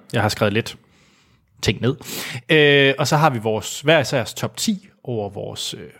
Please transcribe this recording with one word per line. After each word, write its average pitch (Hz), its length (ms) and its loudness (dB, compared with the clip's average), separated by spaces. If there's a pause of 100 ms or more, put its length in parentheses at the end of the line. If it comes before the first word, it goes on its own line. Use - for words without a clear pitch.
(120)
Jeg 113 100 0
har 107 60 2
skrevet 104 240 0
lidt 113 240 -4 (840)
ting - 180 0
ned. 123 160 -2 (520)
Øh, 143 500 6
og 139 100 0
så 160 80 2
har 151 140 4
vi 120 80 -4
vores 107 420 -4
hver 156 200 4
isærs 131 340 -2
top - 220 -8
ti - 320 -4 (160)
over 107 260 -6
vores, 107 440 -10
øh, - 60 -16 (200)